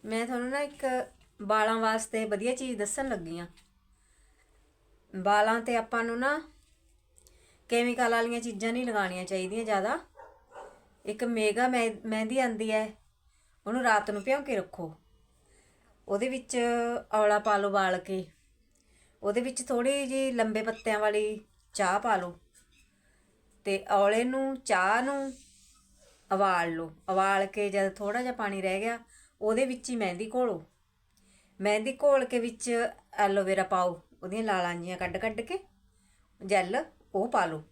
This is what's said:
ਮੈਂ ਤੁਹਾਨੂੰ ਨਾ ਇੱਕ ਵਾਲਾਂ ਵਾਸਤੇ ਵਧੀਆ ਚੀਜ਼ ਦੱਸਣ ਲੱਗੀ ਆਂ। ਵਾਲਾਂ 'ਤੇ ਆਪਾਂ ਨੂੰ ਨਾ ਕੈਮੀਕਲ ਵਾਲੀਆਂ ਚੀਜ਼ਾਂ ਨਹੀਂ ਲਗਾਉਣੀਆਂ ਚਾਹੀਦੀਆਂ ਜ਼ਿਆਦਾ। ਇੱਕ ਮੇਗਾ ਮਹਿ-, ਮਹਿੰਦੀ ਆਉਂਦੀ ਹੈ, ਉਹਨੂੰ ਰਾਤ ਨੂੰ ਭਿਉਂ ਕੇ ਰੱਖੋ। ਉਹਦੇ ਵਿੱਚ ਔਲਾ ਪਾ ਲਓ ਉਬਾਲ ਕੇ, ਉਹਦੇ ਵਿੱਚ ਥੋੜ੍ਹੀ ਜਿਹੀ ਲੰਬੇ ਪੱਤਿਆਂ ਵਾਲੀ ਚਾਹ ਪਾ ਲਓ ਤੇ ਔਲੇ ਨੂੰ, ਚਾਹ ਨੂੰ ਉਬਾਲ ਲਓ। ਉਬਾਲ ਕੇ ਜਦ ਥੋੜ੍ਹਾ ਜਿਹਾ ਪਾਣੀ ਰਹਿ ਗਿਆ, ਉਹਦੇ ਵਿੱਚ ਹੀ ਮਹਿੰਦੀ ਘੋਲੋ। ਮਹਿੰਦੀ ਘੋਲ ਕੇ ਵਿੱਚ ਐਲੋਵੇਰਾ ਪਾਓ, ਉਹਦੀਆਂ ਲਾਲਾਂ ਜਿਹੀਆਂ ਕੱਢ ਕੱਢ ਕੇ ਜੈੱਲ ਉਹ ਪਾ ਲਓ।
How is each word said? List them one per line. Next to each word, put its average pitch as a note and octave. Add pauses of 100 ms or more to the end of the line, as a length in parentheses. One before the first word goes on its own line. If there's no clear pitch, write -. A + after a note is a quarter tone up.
ਮੈਂ A3+
ਤੁਹਾਨੂੰ B3
ਨਾ C#4
ਇੱਕ C#4+ (560)
ਵਾਲਾਂ G#3+
ਵਾਸਤੇ A3
ਵਧੀਆ G#3+
ਚੀਜ਼ B3+
ਦੱਸਣ A#3
ਲੱਗੀ E3+
ਆਂ। F3 (1700)
ਵਾਲਾਂ G#3
'ਤੇ A#3
ਆਪਾਂ A#3
ਨੂੰ A#3
ਨਾ C#4+ (1300)
ਕੈਮੀਕਲ A#3+
ਵਾਲੀਆਂ A#3
ਚੀਜ਼ਾਂ A3+
ਨਹੀਂ B3
ਲਗਾਉਣੀਆਂ F#3
ਚਾਹੀਦੀਆਂ F#3+
ਜ਼ਿਆਦਾ। A3 (1040)
ਇੱਕ G#3+
ਮੇਗਾ A3+
ਮਹਿ-, A#3 (120)
ਮਹਿੰਦੀ A3
ਆਉਂਦੀ A3+
ਹੈ, A3 (760)
ਉਹਨੂੰ A#3+
ਰਾਤ G#3+
ਨੂੰ G3+
ਭਿਉਂ C#4
ਕੇ C4+
ਰੱਖੋ। E3+ (1160)
ਉਹਦੇ G3+
ਵਿੱਚ B3+ (580)
ਔਲਾ G#3
ਪਾ G#3
ਲਓ G3+
ਉਬਾਲ F#3+
ਕੇ, F#3+ (1000)
ਉਹਦੇ G#3
ਵਿੱਚ B3+
ਥੋੜ੍ਹੀ C4+
ਜਿਹੀ C4+
ਲੰਬੇ A3
ਪੱਤਿਆਂ A3
ਵਾਲੀ G#3+ (340)
ਚਾਹ G3
ਪਾ A3
ਲਓ F3+ (1300)
ਤੇ G3
ਔਲੇ G#3
ਨੂੰ, C4+
ਚਾਹ G#3
ਨੂੰ C4+ (1000)
ਉਬਾਲ F#3
ਲਓ। E3 (140)
ਉਬਾਲ G3
ਕੇ G#3
ਜਦ G3
ਥੋੜ੍ਹਾ G#3
ਜਿਹਾ B3+
ਪਾਣੀ G3+
ਰਹਿ F#3+
ਗਿਆ, A#3 (420)
ਉਹਦੇ A3
ਵਿੱਚ B3+
ਹੀ B3
ਮਹਿੰਦੀ G3+
ਘੋਲੋ। A#3 (1000)
ਮਹਿੰਦੀ G#3+
ਘੋਲ C#4
ਕੇ B3
ਵਿੱਚ A#3 (480)
ਐਲੋਵੇਰਾ G3
ਪਾਓ, F3+ (220)
ਉਹਦੀਆਂ G3
ਲਾਲਾਂ F3+
ਜਿਹੀਆਂ F3
ਕੱਢ F3+
ਕੱਢ A3
ਕੇ F4 (840)
ਜੈੱਲ G3 (300)
ਉਹ G#3
ਪਾ A3
ਲਓ। D#3